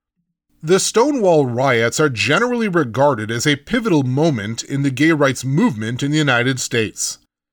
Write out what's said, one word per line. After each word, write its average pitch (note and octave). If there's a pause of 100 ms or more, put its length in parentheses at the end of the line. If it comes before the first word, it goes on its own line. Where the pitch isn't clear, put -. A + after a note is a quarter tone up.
(600)
The F#3
Stonewall G#3
riots A#2+
are D3+
generally F#3
regarded C3
as A#2+
a D3
pivotal G#3
moment B2+
in C#3
the C#3
gay D3
rights C#3
movement C3
in C#3
the D3+
United B2+
States. - (340)